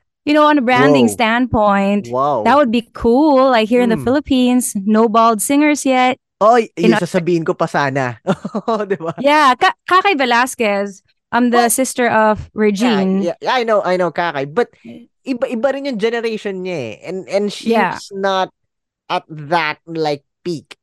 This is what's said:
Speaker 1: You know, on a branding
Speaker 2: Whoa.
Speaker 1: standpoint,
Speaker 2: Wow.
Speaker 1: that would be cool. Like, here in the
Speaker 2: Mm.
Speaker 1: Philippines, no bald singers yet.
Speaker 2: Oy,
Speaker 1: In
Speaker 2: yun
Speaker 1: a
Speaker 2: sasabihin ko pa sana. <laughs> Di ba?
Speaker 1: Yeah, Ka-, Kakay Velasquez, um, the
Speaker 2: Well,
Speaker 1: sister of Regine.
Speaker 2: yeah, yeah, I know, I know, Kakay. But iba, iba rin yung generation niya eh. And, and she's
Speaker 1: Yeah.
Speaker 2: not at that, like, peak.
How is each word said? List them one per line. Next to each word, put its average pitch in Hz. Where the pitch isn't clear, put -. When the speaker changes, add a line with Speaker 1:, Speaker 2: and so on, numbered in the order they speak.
Speaker 1:
You 294
know, 302
on 294
a 262
branding 254
Speaker 2:
Whoa. 208
Speaker 1:
standpoint, 208
Speaker 2:
Wow. 131
Speaker 1:
that 233
would 285
be 233
cool. 269
Like, 220
here 247
in 247
the 220
Speaker 2:
Mm. 131
Speaker 1:
Philippines, 254
no 214
bald 226
singers 294
yet. 254
Speaker 2:
Oy, 226
Speaker 1:
In 175
Speaker 2:
yun 160
Speaker 1:
a -
Speaker 2:
sasabihin 170
ko 180
pa 170
sana. 135
<laughs> 202
Di 190
ba? 160
Speaker 1:
Yeah, 285
Ka-, 370
Kakay 370
Velasquez, 226
um, 240
the 240
Speaker 2:
Well, 226
Speaker 1:
sister 247
of 214
Regine. 196
Speaker 2:
yeah, -
yeah, 214
I 254
know, 220
I 180
know, 180
Kakay. 147
But 180
iba, 262
iba 240
rin 277
yung 247
generation 220
niya 180
eh. 113
And, 180
and 196
she's -
Speaker 1:
Yeah. 202
Speaker 2:
not 190
at 175
that, 156
like, 156
peak. 160